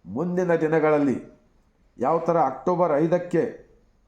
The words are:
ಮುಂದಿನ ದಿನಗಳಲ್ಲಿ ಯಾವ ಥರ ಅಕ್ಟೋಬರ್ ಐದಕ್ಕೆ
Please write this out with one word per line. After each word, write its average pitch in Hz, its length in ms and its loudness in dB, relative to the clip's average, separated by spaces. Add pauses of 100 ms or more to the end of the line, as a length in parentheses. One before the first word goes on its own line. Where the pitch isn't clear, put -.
ಮುಂದಿನ 175 480 -2
ದಿನಗಳಲ್ಲಿ 151 840 0 (580)
ಯಾವ 143 200 0
ಥರ 170 200 0
ಅಕ್ಟೋಬರ್ 165 540 0
ಐದಕ್ಕೆ 165 760 0 (420)